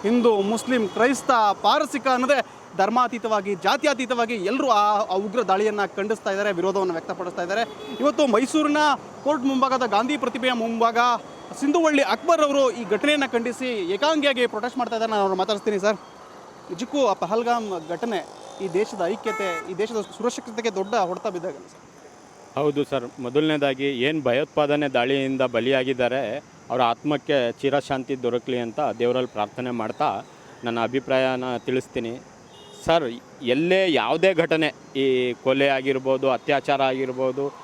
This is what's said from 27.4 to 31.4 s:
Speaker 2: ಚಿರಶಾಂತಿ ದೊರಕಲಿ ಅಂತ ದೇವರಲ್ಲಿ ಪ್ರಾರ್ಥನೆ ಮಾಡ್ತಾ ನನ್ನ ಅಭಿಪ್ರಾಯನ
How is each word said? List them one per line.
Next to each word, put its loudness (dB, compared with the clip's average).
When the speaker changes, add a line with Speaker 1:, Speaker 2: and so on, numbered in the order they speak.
Speaker 2:
ಚಿರಶಾಂತಿ -2
ದೊರಕಲಿ -2
ಅಂತ -6
ದೇವರಲ್ಲಿ 2
ಪ್ರಾರ್ಥನೆ -6
ಮಾಡ್ತಾ -4
ನನ್ನ -4
ಅಭಿಪ್ರಾಯನ -2